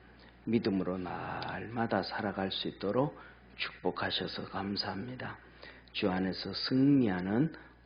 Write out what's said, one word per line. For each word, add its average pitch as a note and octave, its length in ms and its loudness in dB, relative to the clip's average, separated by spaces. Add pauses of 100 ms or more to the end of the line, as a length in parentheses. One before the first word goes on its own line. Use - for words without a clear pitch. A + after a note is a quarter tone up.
(460)
믿음으로 G2 540 2
날마다 G2 1040 -2
살아갈 F#2+ 480 -2
수 - 160 -4
있도록 B2+ 500 0 (400)
축복하셔서 - 920 -4
감사합니다. G2+ 880 -4 (540)
주 - 200 0
안에서 F#2+ 420 -2
승리하는 C3 1000 4 (340)